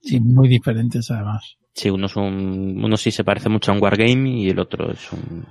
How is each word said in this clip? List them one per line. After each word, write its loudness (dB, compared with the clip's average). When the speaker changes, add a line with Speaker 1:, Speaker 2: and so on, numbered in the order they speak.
Speaker 1:
Sí, -2
muy 6
diferentes 0
además. -6
Speaker 2:
Sí, -2
uno -2
es -6
un, -4
uno 2
sí 0
se -4
parece 0
mucho 2
a 6
un 2
wargame 4
y -2
el 0
otro -4
es -14
un -10